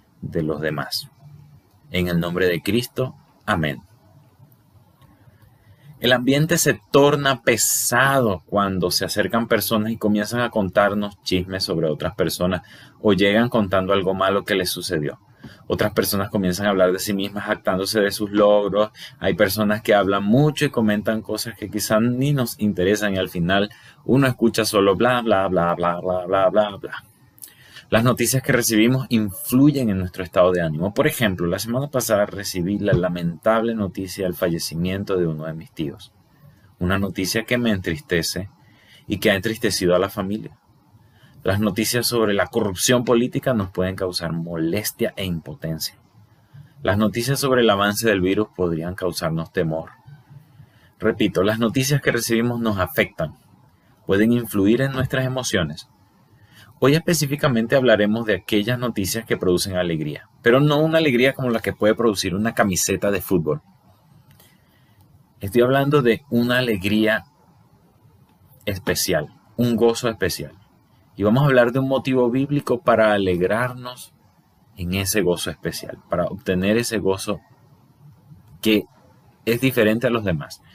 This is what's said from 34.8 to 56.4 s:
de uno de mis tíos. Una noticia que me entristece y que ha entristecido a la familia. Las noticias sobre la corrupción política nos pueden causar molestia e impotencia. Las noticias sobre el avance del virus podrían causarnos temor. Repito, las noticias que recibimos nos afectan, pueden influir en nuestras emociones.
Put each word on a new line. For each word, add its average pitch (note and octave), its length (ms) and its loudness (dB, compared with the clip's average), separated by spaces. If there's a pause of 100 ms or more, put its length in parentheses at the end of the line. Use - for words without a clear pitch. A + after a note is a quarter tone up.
de F2+ 80 0
uno D#2 180 -6
de D#2+ 80 -8
mis D#2+ 200 -16
tíos. - 380 -10 (680)
Una F#2 200 0
noticia F#2+ 460 -4
que B2 140 -2
me A#2+ 120 0
entristece F2+ 800 -4 (580)
y G#2 120 -4
que G#2+ 120 2
ha G2 40 4
entristecido G2 600 0
a F2+ 40 4
la F#2 100 2
familia. G#2 480 -8 (840)
Las G2 180 0
noticias A2 460 0
sobre A2 260 0
la G2 140 0
corrupción A2+ 580 0
política B2 480 0
nos G2+ 160 -2
pueden F#2 260 -4
causar F2+ 380 -6
molestia E2+ 840 -4
e G2 100 -6
impotencia. D#2+ 720 -8 (840)
Las F#2+ 140 0
noticias A2+ 440 0
sobre C3 200 2
el A2+ 80 6
avance G#2 400 0
del G2 140 2
virus G2 340 0
podrían E2+ 380 -4
causarnos E2 580 -4
temor. D#2+ 380 -4 (1080)
Repito, G2+ 440 0
las A2 160 0
noticias C3 420 0
que - 100 -2
recibimos A#2+ 480 0
nos A2+ 200 -2
afectan, F2 560 -2 (720)
pueden G#2 260 4
influir A2 480 2
en C3+ 120 -2
nuestras C3 340 -2
emociones. G#2+ 640 -4 (920)